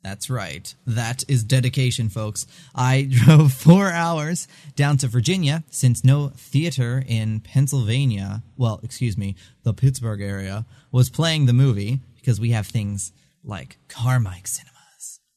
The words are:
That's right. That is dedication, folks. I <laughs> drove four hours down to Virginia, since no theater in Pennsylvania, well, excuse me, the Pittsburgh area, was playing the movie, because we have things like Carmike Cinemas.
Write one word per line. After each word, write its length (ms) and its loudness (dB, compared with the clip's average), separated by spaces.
That's 280 -10
right. 420 -8
That 400 -4
is 160 2
dedication, 680 0
folks. 360 -8
I 260 2
<laughs> 80 -4
drove 420 8
four 380 6
hours 560 -4
down 220 2
to 100 0
Virginia, 600 0
since 360 0
no 320 4
theater 720 -2
in 340 -2
Pennsylvania, 1040 -2
well, 280 -2
excuse 340 -6
me, 160 -6
the 100 -2
Pittsburgh 480 -2
area, 420 -8
was 180 2
playing 360 0
the 60 4
movie, 480 0
because 260 -2
we 100 -2
have 180 -2
things 440 -8
like 340 -14
Carmike 580 -4
Cinemas. 760 -16